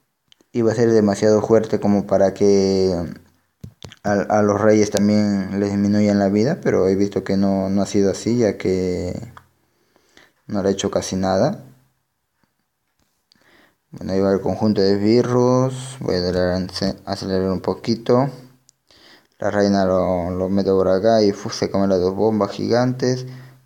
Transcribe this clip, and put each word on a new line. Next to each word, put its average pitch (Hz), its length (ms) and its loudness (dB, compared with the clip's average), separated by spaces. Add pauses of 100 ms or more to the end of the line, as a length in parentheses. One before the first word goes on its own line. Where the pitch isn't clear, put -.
(520)
iba 113 180 0
a 98 60 -2
ser 117 140 2
demasiado 107 520 4
fuerte 110 380 2
como 101 260 0
para 95 280 2
que 95 600 2 (1120)
a, 104 80 0
a 101 300 0
los 101 180 2
reyes 107 320 4
también 101 680 0
les 101 120 -2
disminuyan 101 500 2
la 98 80 2
vida, 110 340 0
pero 98 260 2
he 98 60 2
visto 98 300 -2
que 95 120 -2
no, 98 320 0
no 98 140 0
ha 95 40 -2
sido 98 260 0
así, 117 260 -4
ya 101 180 0
que 90 760 -4 (1160)
no 101 160 -4
le 98 60 2
ha - 20 2
hecho 98 180 -2
casi 95 240 -4
nada. 95 500 -2 (2250)
Bueno, 90 200 -10
ahí 95 80 0
va 98 120 2
el 95 80 0
conjunto 101 400 -2
de 98 140 4
esbirros. 123 1040 0
Voy 90 160 -2
a - 20 0
acelerar, 90 480 -2 (380)
acelerar 95 480 -4
un 90 80 -4
poquito. 120 680 -2 (1120)
La 101 140 -4
reina 101 320 2
lo, 90 460 0
lo 92 180 -4
meto 98 280 0
por 92 120 2
acá 107 340 2
y, 101 80 4
fu, 110 200 -6
se - 200 -4
come 98 160 0
las 95 140 2
dos 92 160 0
bombas 104 340 0
gigantes. 127 760 -2 (400)